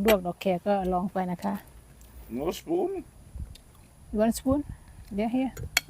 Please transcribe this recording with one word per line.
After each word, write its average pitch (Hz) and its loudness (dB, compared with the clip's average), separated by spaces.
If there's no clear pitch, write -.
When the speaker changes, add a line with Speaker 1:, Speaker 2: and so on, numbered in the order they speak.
Speaker 1:
ล - 4
ว - 6
ก - 2
ด - 0
อ - 0
ก - -20
แ - -6
ค - 0
ก็ - -4
ล - 4
อ 175 0
ง 202 0
ไ - -4
ป - -4
น - -2
ะ - -4
ค - 0
ะ 202 -2
Speaker 2:
No 143 -2
spoon? 185 0
Speaker 1:
You 220 -2
want 226 4
spoon? 269 2
Yeah, 226 0
here. 262 0